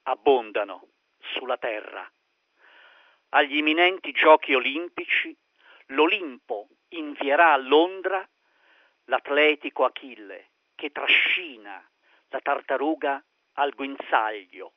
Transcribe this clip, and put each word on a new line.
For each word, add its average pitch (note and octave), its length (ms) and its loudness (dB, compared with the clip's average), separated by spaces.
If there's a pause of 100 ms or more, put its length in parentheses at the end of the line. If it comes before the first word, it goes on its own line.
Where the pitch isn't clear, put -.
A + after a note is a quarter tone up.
abbondano A2 880 -2 (440)
sulla B2 260 -6
terra. G#2+ 520 -10 (1200)
Agli C#3+ 300 2
imminenti E3+ 520 0
giochi D#3 420 6
olimpici, D#3+ 800 -2 (580)
l'Olimpo C#3+ 760 -2 (220)
invierà D3+ 640 2
a C#3+ 40 4
Londra F3+ 720 2 (760)
l'atletico C#3+ 800 0
Achille, G#2+ 680 -8 (240)
che D3 160 -10
trascina C3+ 960 -4 (420)
la C3 100 -6
tartaruga C#3 840 -2 (280)
al C#3+ 220 -2
guinzaglio. G#2+ 1040 -4